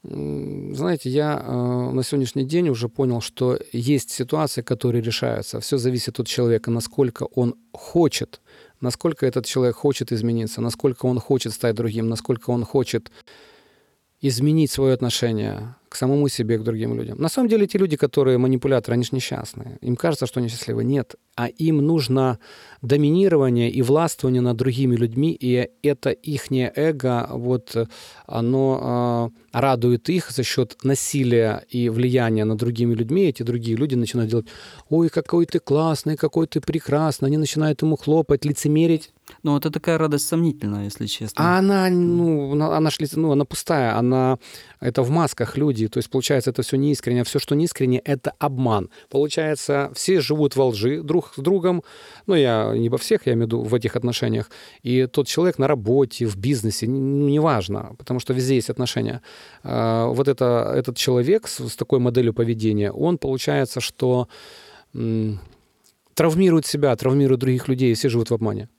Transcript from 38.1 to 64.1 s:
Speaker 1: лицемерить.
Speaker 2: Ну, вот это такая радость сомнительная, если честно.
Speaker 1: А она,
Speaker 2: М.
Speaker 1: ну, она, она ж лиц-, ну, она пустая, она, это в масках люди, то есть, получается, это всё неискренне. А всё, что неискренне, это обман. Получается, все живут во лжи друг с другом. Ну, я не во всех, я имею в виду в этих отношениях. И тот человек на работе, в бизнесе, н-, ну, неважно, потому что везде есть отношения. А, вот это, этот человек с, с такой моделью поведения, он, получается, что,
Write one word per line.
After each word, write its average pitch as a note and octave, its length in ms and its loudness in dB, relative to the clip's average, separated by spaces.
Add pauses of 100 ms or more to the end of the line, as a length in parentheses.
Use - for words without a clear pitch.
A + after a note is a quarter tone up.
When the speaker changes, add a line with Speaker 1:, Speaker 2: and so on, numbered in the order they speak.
Speaker 1:
лицемерить. D#3 680 2 (340)
Speaker 2:
Ну, D3 80 2
вот C#3 140 2
это D#3 60 0
такая E3 260 0
радость D3+ 300 0
сомнительная, A2 560 0
если G#2 220 -8
честно. A2 360 -6 (140)
Speaker 1:
А - 20 4
она, F#3+ 300 4
Speaker 2:
М. F3 280 2
Speaker 1:
ну, D3+ 360 2
она, D3+ 240 2
она D#3 140 4
ж - 100 -8
лиц-, D3+ 160 -4
ну, D#3 160 2
она C#3+ 120 4
пустая, C3 540 0
она, B2+ 400 2 (420)
это C3 220 0
в B2 80 0
масках D3 480 0
люди, A#2+ 300 0
то B2 100 -4
есть, - 120 -4
получается, C3+ 400 0
это B2+ 120 -4
всё - 140 -2
неискренне. C3+ 440 2
А A#2 40 0
всё, - 140 -4
что - 160 -2
неискренне, C3+ 500 0
это C#3+ 360 -2
обман. B2+ 480 0 (200)
Получается, D3 840 -2
все F#3 260 0
живут D3 360 0
во C3+ 100 4
лжи B2 360 -2
друг D#3+ 340 -2
с C#3 60 -10
другом. F3+ 400 0 (440)
Ну, G3 80 2
я A2+ 420 2
не A#2 120 0
во B2+ 100 -2
всех, - 280 0
я B2+ 80 2
имею A#2 120 0
в - 20 -6
виду A#2 140 -2
в A2 120 0
этих A2+ 220 -2
отношениях. A2+ 540 -2 (320)
И B2+ 240 2
тот C3 220 0
человек E3+ 300 0
на C3+ 100 2
работе, B2 580 2
в G2+ 100 -4
бизнесе, A2 500 -2
н-, B2 60 -2 (280)
ну, C#3+ 80 2
неважно, A#2 680 0
потому B2+ 220 -4
что B2 140 -4
везде B2+ 220 0
есть A#2 140 0
отношения. A#2 500 -4 (420)
А, A2+ 460 0
вот C3 200 0
это, B2 480 2
этот B2+ 200 -2
человек C3 520 2
с, - 200 -10
с - 80 -10
такой C3 240 0
моделью A#2+ 340 2
поведения, A2 580 0
он, D#3+ 260 0
получается, C3+ 600 -2
что, B2+ 460 0 (680)